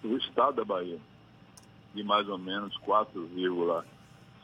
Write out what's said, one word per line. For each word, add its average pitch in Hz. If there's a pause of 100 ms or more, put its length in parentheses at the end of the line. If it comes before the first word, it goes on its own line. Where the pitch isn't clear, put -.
o 113
estado 131
da 113
Bahia, 90 (960)
de 104
mais 104
ou 101
menos 98
quatro 101
vírgula 87 (580)